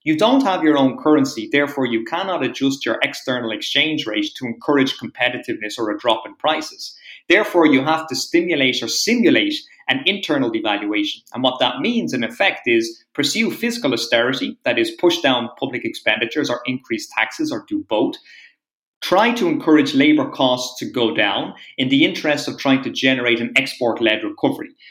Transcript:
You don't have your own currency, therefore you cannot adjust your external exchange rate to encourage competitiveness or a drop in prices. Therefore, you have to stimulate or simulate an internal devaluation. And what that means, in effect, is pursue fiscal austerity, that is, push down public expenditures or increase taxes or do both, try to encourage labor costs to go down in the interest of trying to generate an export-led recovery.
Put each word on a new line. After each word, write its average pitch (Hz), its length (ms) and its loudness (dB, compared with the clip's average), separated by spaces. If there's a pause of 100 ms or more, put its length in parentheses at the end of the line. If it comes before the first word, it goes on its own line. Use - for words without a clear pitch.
You 156 140 0
don't 254 260 4
have 185 200 0
your 151 140 6
own 135 200 2
currency, 135 520 2
therefore 143 360 0
you 113 180 -2
cannot 180 400 -4
adjust 135 420 -2
your - 160 -2
external 123 520 -4
exchange 143 520 -2
rate 107 300 -4
to 131 100 -10
encourage 135 520 0
competitiveness 123 840 -6
or 107 100 -4
a 104 80 -4
drop 117 280 0
in - 100 -16
prices. - 580 -4 (360)
Therefore, 180 360 4
you 135 200 4
have 160 220 0
to 123 100 -6
stimulate 156 640 0
or 117 60 -6
simulate 156 640 2 (340)
an 131 180 -2
internal 151 460 0
devaluation. 104 720 -2 (120)
And 120 80 -6
what 127 200 0
that 127 180 0
means, 208 340 -2
in 123 120 -2
effect, - 400 -2
is 117 480 0
pursue 190 360 -2
fiscal 226 440 -2
austerity, 123 720 0
that 120 120 0
is, 113 140 0
push - 280 0
down 123 280 0 (100)
public 131 280 -6
expenditures 113 640 -2
or 120 160 -2
increase 123 420 -6
taxes 147 420 -4
or 117 200 -6
do 101 180 -6
both, - 280 0 (880)
try 220 300 4
to 185 160 0
encourage 151 440 4
labor 151 380 4
costs 127 480 0
to 113 100 -6
go 113 240 0
down 107 400 -2 (240)
in 131 120 0
the 139 160 6
interest 151 420 -2
of - 100 -8
trying 135 240 2
to 120 80 -4
generate 123 520 0
an 117 160 -4
export-led 117 680 0
recovery. - 460 -2 (220)